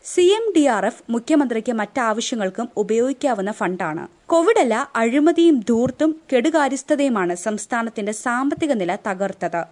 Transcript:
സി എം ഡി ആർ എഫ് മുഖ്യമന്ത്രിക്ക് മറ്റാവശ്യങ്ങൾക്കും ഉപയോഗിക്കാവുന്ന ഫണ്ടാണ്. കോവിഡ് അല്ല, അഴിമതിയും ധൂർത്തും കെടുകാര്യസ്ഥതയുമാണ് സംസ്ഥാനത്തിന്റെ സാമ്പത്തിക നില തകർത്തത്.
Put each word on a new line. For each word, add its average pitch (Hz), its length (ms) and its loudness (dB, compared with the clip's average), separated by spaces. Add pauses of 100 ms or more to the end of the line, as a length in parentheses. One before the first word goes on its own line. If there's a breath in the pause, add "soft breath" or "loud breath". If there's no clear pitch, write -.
സി 359 260 2
എം 440 180 0
ഡി 320 180 2
ആർ 202 180 0
എഫ് - 240 -4
മുഖ്യമന്ത്രിക്ക് 240 640 0
മറ്റാവശ്യങ്ങൾക്കും 220 920 -4 (100)
ഉപയോഗിക്കാവുന്ന 226 720 -2
ഫണ്ടാണ്. 175 520 -4 (240)
കോവിഡ് 349 340 4
അല്ല, 226 140 2 (200)
അഴിമതിയും 294 640 4
ധൂർത്തും 247 520 0 (160)
കെടുകാര്യസ്ഥതയുമാണ് 269 1080 0
സംസ്ഥാനത്തിന്റെ 220 760 -6
സാമ്പത്തിക 269 600 -2
നില 185 260 0
തകർത്തത്. 190 600 -6 (100)